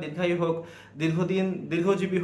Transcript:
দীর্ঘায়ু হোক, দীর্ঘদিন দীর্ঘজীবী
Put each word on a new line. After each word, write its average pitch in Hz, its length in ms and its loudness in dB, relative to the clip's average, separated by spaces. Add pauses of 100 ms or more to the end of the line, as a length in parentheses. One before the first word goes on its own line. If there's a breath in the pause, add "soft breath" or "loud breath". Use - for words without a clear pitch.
দীর্ঘায়ু 175 380 0
হোক, 165 140 2 (440 loud breath)
দীর্ঘদিন 180 460 2 (260)
দীর্ঘজীবী 185 520 2